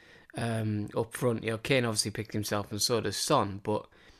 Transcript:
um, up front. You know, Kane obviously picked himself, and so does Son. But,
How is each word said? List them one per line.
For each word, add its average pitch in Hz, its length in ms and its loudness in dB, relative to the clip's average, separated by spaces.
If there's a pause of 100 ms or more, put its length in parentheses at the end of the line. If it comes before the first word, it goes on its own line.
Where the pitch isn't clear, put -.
(380)
um, 107 580 0
up 113 180 -2
front. 117 300 0
You 110 80 -2
know, 113 60 -2
Kane 127 260 2
obviously 110 280 0
picked 104 220 -6
himself, 104 380 -2
and 101 100 -4
so 117 200 2
does 101 160 -2
Son. 101 460 2
But, 107 240 -2 (320)